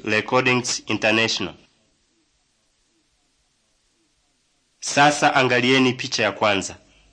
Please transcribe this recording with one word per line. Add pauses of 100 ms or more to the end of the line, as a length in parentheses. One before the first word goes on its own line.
Recordings
International. (3250)
Sasa
angalieni
picha
ya
kwanza. (360)